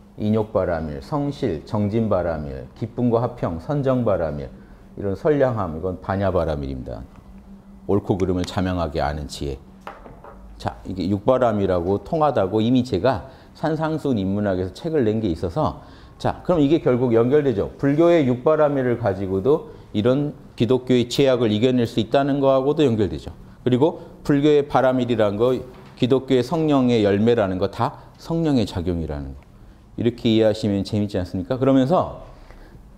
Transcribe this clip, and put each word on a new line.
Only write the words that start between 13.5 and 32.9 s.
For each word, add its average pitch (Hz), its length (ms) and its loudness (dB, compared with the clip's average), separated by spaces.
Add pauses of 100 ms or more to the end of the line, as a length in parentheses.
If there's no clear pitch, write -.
산상수훈 156 640 -4
인문학에서 95 560 -2
책을 151 320 0
낸 107 160 2
게 104 80 0
있어서, 85 520 -2 (360)
자, - 260 -4
그럼 175 160 2
이게 151 220 4
결국 127 320 2
연결되죠. 117 640 2
불교의 156 500 4
육바라밀을 135 720 2
가지고도 98 720 0 (220)
이런 131 400 0 (240)
기독교의 123 500 2
죄악을 123 440 2
이겨낼 120 360 2
수 - 140 -2
있다는 139 400 0
거하고도 135 420 2
연결되죠. 104 480 0 (320)
그리고 127 380 2 (240)
불교의 147 420 4
바라밀이라는 120 720 2
거, 123 200 2 (380)
기독교의 127 480 2
성령의 135 640 2
열매라는 101 520 2
거 95 140 -2
다 131 220 -4 (240)
성령의 151 480 0
작용이라는 80 640 -4
거. 67 60 -14 (600)
이렇게 117 340 -2
이해하시면 107 560 2
재밌지 104 340 -2
않습니까? 92 380 -4
그러면서 131 680 2 (760)